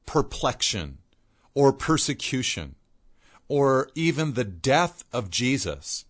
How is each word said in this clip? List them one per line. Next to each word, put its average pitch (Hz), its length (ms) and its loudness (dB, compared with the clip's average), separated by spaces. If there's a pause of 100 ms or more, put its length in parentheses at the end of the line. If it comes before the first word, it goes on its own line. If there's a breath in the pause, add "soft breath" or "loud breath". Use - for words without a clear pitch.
perplexion, 107 920 -2 (540)
or 139 200 6
persecution, 127 1040 -2 (720 soft breath)
or 139 480 2
even 156 380 0
the 123 100 0
death 131 580 0 (100)
of 110 180 -4
Jesus, 101 800 -2